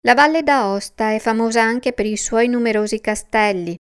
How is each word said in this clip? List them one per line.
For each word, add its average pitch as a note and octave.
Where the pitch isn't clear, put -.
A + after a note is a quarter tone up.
La A#3+
Valle D4+
d'Aosta A3
è A3
famosa A3+
anche A#3
per G#3+
i G#3+
suoi A#3
numerosi A3
castelli G#3